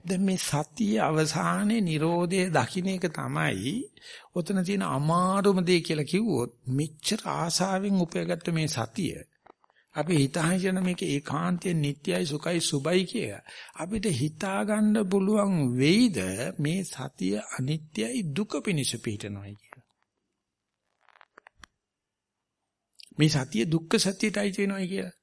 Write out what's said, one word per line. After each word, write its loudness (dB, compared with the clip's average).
දැන් -2
මේ 2
සතිය -2
අවසානයේ 2
Nirodhe 2
දකින්න 0
එක -2
තමයි -2
ඔතන 0
තියෙන 0
අමාරුම 2
දේ 4
කියලා -2
කිව්වොත් 0
මෙච්චර -2
ආසාවෙන් 0
උපයාගත්ත -2
මේ 0
සතිය -4
අපි 0
හිතාගෙන 2
මේක 0
ඒකාන්තයෙන් -2
නිට්ටයයි 0
සුඛයි -2
සුබයි 2
කියලා. -6
අපිට -4
හිතා -2
ගන්න 4
පුළුවන් 2
වෙයිද 4
මේ -2
සතිය -4
අනිත්‍යයි -4
දුක -4
පිණිස -2
පිහිටනවායි -8
කියලා? -20
මේ 4
සතිය 0
දුක්ඛ 0
සත්‍යයටයි 0
වෙනවයි -2
කියලා. -6